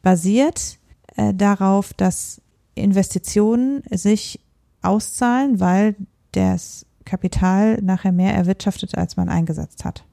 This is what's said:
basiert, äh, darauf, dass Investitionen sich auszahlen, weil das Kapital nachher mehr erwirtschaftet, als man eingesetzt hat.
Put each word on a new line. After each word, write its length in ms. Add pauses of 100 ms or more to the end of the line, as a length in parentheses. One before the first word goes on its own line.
basiert, 760 (380)
äh, 180
darauf, 600
dass 460 (340)
Investitionen 1160
sich 500 (420)
auszahlen, 800
weil 340 (380)
das 540 (180)
Kapital 760
nachher 320
mehr 220
erwirtschaftet, 640
als 200
man 120
eingesetzt 560
hat. 280